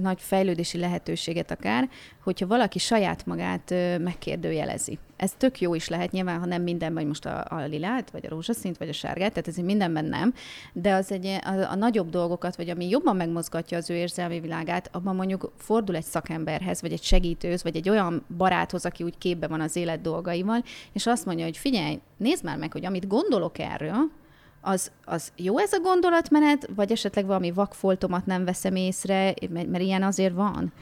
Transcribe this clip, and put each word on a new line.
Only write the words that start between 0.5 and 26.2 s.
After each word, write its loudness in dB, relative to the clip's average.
lehetőséget -2
akár, 0
hogyha -2
valaki 2
saját 2
magát, -4
ö, 0
megkérdőjelezi. -4
Ez -2
tök 2
jó 2
is -4
lehet, -2
nyilván, -2
ha -4
nem -2
minden, -2
vagy -2
most -6
a, -6
a -6
lilát, -4
vagy -12
a -10
rózsaszínt, -4
vagy -8
a -8
sárgát, -2
tehát -4
ez -8
mindenben 0
nem, 0
de 2
az 0
egy, -4
a, -2
a -4
nagyobb 2
dolgokat, -2
vagy -6
ami -4
jobban 4
megmozgatja -2
az -4
ő 0
érzelmi -4
világát, -4
abban -2
mondjuk -2
fordul 0
egy -4
szakemberhez, -2
vagy -4
egy -4
segítőhöz, 4
vagy -2
egy 0
olyan 2
baráthoz, 2
aki -4
úgy -6
képbe -2
van -2
az -2
élet -2
dolgaival, 0
és -2
azt 2
mondja, -2
hogy -6
figyelj, 0
nézd 0
már -4
meg, -6
hogy -6
amit -2
gondolok 2
erről, 0
az, 0
az -6
jó 0
ez 2
a 4
gondolatmenet, 6